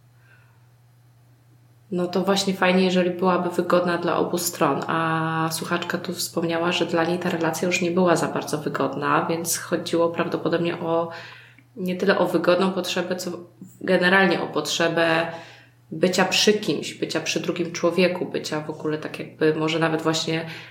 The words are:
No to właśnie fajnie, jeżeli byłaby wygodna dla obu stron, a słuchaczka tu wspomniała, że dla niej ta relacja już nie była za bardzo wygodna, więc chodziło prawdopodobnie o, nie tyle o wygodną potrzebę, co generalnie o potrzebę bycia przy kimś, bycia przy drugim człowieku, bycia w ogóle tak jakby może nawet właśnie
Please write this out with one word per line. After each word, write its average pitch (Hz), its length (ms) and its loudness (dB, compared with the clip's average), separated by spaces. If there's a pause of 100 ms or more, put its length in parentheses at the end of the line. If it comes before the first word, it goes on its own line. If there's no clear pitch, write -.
(1900)
No 180 160 -2
to 180 180 0
właśnie 196 300 0
fajnie, 185 300 4
jeżeli 180 260 2
byłaby 180 400 0
wygodna 175 480 2
dla 170 180 0
obu 175 220 0
stron, 147 480 0
a 160 680 0
słuchaczka - 460 -4
tu 180 160 -6
wspomniała, 170 580 -2
że 170 140 0
dla 165 180 2
niej 175 140 0
ta 180 120 -2
relacja 165 360 -2
już 180 140 0
nie 175 100 0
była 175 260 4
za 151 120 0
bardzo 143 300 -4
wygodna, 147 680 0
więc 165 300 -2
chodziło 170 500 0
prawdopodobnie 170 720 -2
o, 165 280 0 (680)
nie 185 200 -4
tyle 190 220 2
o 175 80 4
wygodną 180 460 4
potrzebę, 180 440 -4
co 180 140 -6 (500)
generalnie 180 640 4
o - 40 -6
potrzebę 165 800 0 (640)
bycia 180 340 2
przy - 280 4
kimś, - 420 -2
bycia - 260 -4
przy - 200 -4
drugim 165 320 -4
człowieku, 175 540 2
bycia 151 340 -4
w 156 100 -8
ogóle 156 280 -4
tak 151 200 -10
jakby - 360 0
może 160 240 0
nawet 156 240 2
właśnie 160 440 0 (240)